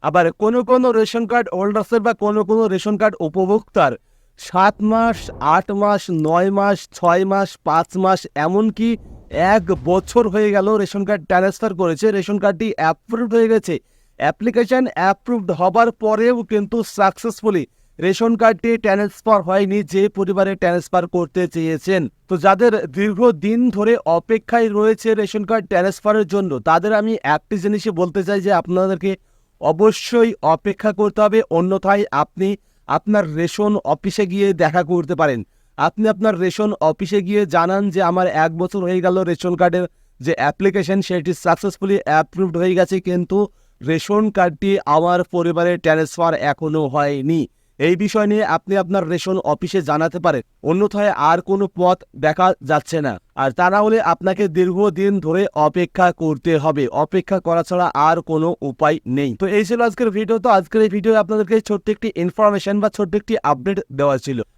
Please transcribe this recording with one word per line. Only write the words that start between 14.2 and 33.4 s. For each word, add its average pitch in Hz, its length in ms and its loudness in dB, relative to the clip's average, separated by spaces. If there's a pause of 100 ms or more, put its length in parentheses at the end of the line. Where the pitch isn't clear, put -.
অ্যাপ্রুভড 190 560 -2
হবার 190 400 2
পরেও 226 520 0
কিন্তু 208 400 -2
সাকসেসফুলি 196 840 -2 (340)
রেশন 208 340 0
কার্ডটি 226 420 2
ট্রান্সফার 208 640 0
হয়নি, 196 420 0
যে 190 260 0
পরিবারে 196 460 -2
ট্রান্সফার 175 520 0
করতে 175 400 -2
চেয়েছেন। 160 640 -2 (180)
তো 185 100 -2
যাদের 196 500 2
দীর্ঘদিন 208 840 0
ধরে 208 360 0
অপেক্ষায় 220 640 0
রয়েছে 214 440 0
রেশন 214 320 -4
কার্ড 208 220 -2
ট্রান্সফারের 196 600 0
জন্য, 175 320 -2
তাদের 170 340 2
আমি 220 300 0
একটি 151 340 -2
জিনিসই 208 320 -2
বলতে 180 340 -2
চাই 196 180 -2
যে, 196 120 2
আপনাদেরকে 185 640 -2 (440)
অবশ্যই 220 840 2
অপেক্ষা 196 500 0
করতে 202 300 0
হবে, 214 280 4
অন্যথায় 190 600 2
আপনি 190 460 -2 (300)
আপনার 165 480 0
রেশন 208 500 0